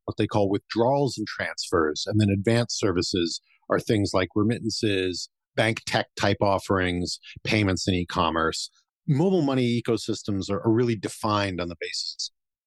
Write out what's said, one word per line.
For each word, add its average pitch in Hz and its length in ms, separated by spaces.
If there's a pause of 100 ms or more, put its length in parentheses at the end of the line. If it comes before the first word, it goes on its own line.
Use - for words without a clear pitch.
what - 140
they 107 100
call 101 220
withdrawals 120 680
and 110 80
transfers, 82 800
and 107 140
then 101 100
advanced 113 480
services 87 640 (300)
are 95 100
things 104 340
like 92 220
remittances, 101 920 (260)
bank 110 320
tech 110 200 (120)
type 101 220
offerings, 90 800 (240)
payments 101 420
and 95 80
e-commerce. 82 760 (380)
Mobile 170 340
money 127 400
ecosystems 101 680
are, 98 160
are 113 80
really 117 240
defined 101 640
on 87 60
the 87 120
basis, - 520 (360)